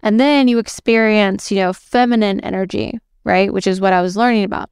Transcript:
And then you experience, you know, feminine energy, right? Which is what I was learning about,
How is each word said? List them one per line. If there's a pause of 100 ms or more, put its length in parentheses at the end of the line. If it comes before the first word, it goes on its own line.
And
then
you
experience,
you
know,
feminine
energy, (240)
right?
Which
is
what
I
was
learning
about,